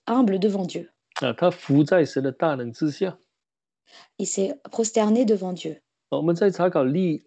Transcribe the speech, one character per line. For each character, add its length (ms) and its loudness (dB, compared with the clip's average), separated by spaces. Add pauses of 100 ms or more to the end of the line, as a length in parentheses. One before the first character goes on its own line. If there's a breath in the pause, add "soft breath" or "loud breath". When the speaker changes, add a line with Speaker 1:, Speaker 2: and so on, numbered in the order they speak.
Speaker 1:
humble 340 2
devant 280 0
Dieu. 220 -10 (320)
Speaker 2:
啊， 100 -2
他 200 0
伏 320 2
在 200 4
神 200 -2
的 80 -2
大 240 -2
能 160 -8
之 180 -2
下。 300 -6 (1000 soft breath)
Speaker 1:
Il 80 -6
s'est 380 -4
prosterné 600 0
devant 300 0
Dieu. 240 -10 (300)
Speaker 2:
啊， 80 -2
我 40 -2
们 140 2
在 140 2
查 200 0
考 140 2
历-， 440 0